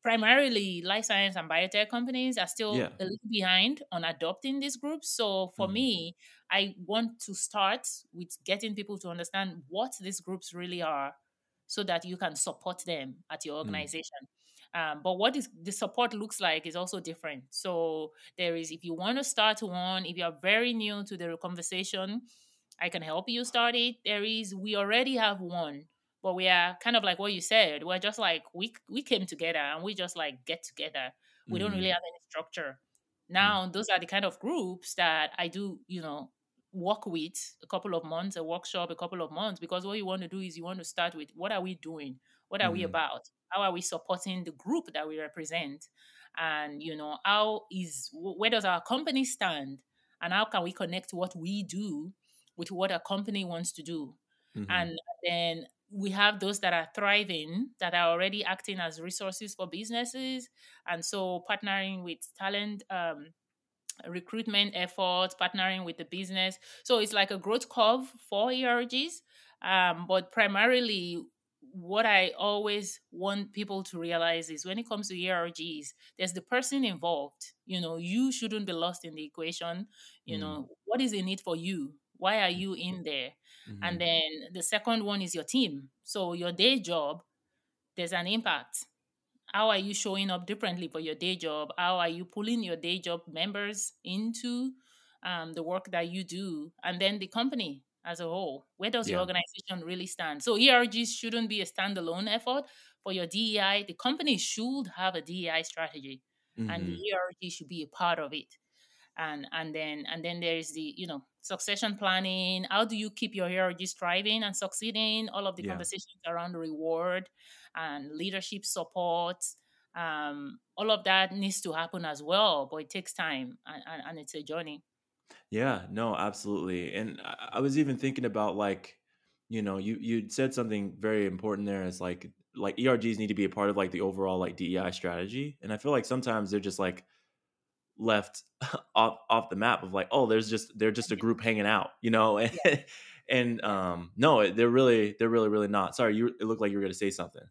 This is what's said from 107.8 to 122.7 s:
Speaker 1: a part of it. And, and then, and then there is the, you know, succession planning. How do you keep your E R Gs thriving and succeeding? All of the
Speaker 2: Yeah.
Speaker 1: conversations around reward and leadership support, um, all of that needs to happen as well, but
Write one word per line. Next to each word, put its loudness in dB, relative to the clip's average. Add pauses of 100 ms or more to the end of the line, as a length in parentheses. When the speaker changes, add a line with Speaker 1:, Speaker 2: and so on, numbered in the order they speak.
Speaker 1:
a -10
part 0
of -6
it. -12 (600)
And, -6
and -6
then, -4
and -6
then -4
there 2
is -6
the, -8
you -8
know, -8 (160)
succession -2
planning. 2
How 4
do -4
you -2
keep -4
your 0
E 0
R 4
Gs -6
thriving 0
and -4
succeeding? -2
All -4
of -4
the -10
Speaker 2:
Yeah. -4
Speaker 1:
conversations -8
around -4
reward -2 (480)
and -6
leadership -6
support, -2 (520)
um, -6 (160)
all 2
of 2
that 6
needs 0
to -4
happen -4
as -6
well, 4
but -8